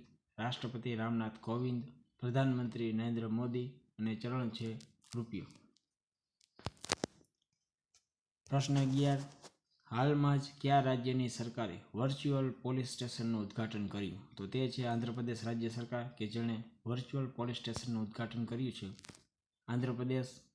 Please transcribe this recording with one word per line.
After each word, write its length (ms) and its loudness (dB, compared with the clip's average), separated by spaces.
રાષ્ટ્રપતિ 560 -2
રામનાથ 460 0
કોવિંદ, 420 0
પ્રધાનમંત્રી 720 2
નરેન્દ્ર 360 0
મોદી 420 0
અને 180 0
ચલણ 320 0
છે 300 -4
રૂપિયો. 320 -4
પ્રશ્ન 280 4
અગિયાર, 400 4
હાલમાં 480 6
જ 40 0
કયા 200 6
રાજ્યની 480 4
સરકારે 520 -4
વર્ચ્યુઅલ 560 2
પોલીસ 380 -2
સ્ટેશનનું 540 -2
ઉદ્ઘાટન 440 -2
કર્યું? 500 -6
તો 100 -6
તે 240 0
છે 160 -2
આંધ્રપ્રદેશ 580 -2
રાજ્ય 240 0
સરકાર 400 -4
કે 180 -6
જેણે 380 -2
વર્ચ્યુઅલ 400 -2
પોલીસ 300 -2
સ્ટેશનનું 460 -2
ઉદ્ઘાટન 420 -4
કર્યું 280 -2
છે. 160 -8
આંધ્રપ્રદેશ, 720 0